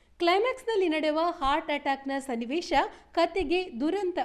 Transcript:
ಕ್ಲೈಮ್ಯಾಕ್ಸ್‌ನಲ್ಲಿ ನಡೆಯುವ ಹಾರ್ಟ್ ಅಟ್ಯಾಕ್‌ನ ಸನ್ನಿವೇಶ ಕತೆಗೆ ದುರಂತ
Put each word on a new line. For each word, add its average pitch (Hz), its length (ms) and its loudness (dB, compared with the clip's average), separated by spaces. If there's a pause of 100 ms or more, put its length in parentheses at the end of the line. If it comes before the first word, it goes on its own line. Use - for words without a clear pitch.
(220)
ಕ್ಲೈಮ್ಯಾಕ್ಸ್‌ನಲ್ಲಿ 392 680 2
ನಡೆಯುವ 311 300 2
ಹಾರ್ಟ್ 320 520 0
ಅಟ್ಯಾಕ್‌ನ 277 480 -2
ಸನ್ನಿವೇಶ 262 540 -4 (400)
ಕತೆಗೆ 339 680 0
ದುರಂತ 349 440 0